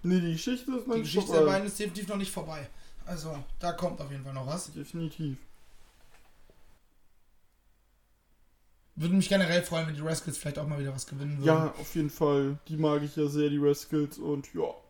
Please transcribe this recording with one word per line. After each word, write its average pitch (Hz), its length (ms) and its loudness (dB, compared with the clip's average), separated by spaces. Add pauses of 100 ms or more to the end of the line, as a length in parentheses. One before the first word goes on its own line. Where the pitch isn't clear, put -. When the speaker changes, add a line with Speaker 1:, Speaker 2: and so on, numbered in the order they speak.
Speaker 1:
Nee, 180 200 4
die 170 120 0
Geschichte 247 380 -4
ist 247 160 -4
noch 240 60 0
Speaker 2:
Die 226 80 2
Speaker 1:
nicht 151 120 -4
Speaker 2:
Geschichte 190 140 2
Speaker 1:
vorbei. 165 120 6
Speaker 2:
der 151 120 8
beiden 208 160 2
ist 202 100 -6
definitiv 196 300 -4
noch 202 100 -2
nicht 196 140 -2
vorbei. 156 380 -8 (380)
Also, 160 300 -6 (220)
da 175 120 0
kommt 170 300 -2
auf 139 80 -8
jeden 139 140 -8
Fall 135 100 -10
noch 131 140 -6
was. 160 260 -6
Speaker 1:
Definitiv. 156 640 -6 (3500)
Speaker 2:
Würde 170 180 2
mich 190 160 6
generell 175 320 6
freuen, 165 240 -2
wenn 156 80 -4
die 147 80 -6
Rascals 156 380 -4
vielleicht 143 180 -6
auch 147 100 -4
mal 147 120 -2
wieder 139 160 -4
was 131 100 -8
gewinnen 143 320 -6
würden. 139 80 0
Speaker 1:
Ja, 160 340 6
auf - 140 -10
jeden 151 160 0
Fall. 143 480 2 (100)
Die 156 100 -4
mag 147 260 4
ich 143 120 -6
ja 151 120 2
sehr, 147 240 2
die 143 80 2
Rascals, 143 580 2
und 147 380 -4
ja. 156 180 -2 (160)